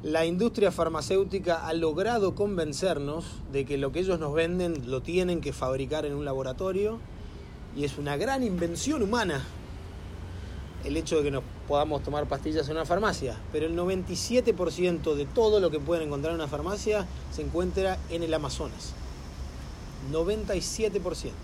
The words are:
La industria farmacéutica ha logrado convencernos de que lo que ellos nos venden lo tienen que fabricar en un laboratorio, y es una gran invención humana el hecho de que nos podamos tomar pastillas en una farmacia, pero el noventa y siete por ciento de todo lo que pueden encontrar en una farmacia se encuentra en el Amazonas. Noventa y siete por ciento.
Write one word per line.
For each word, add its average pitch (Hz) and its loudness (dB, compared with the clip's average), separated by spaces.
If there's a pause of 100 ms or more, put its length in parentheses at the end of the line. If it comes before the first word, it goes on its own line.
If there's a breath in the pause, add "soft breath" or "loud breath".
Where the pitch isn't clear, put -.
La 160 4
industria 196 4
farmacéutica 170 2
ha 160 0
logrado 175 2
convencernos 165 0 (260)
de 135 0
que 143 -2
lo 135 0
que 165 0
ellos 185 2
nos 147 -2
venden 165 2
lo 131 0
tienen 175 2
que 139 -2
fabricar 135 0
en 143 -2
un 143 -4
laboratorio, 185 0 (760 loud breath)
y 143 -2
es 139 -4
una 143 -2
gran 254 0
invención 180 0
humana 196 2 (1400 loud breath)
el 143 -2
hecho 160 2
de 147 4
que 143 2
nos 131 -2 (240)
podamos 147 2
tomar 147 -2
pastillas 151 0
en 156 -2
una 160 0
farmacia, 170 2 (160)
pero 156 0
el 165 0
noventa 180 0
y - -2
siete 233 4
por 175 2
ciento 165 2
de 143 0
todo 214 6
lo 175 4
que 151 0
pueden 160 0
encontrar 147 0
en 165 -2
una 151 -2
farmacia 196 0 (240 loud breath)
se - -6
encuentra 180 0 (140)
en 170 -2
el 165 0
Amazonas. 143 -2 (1160)
Noventa 190 2
y 170 0
siete 202 0
por 180 -2
ciento. - -6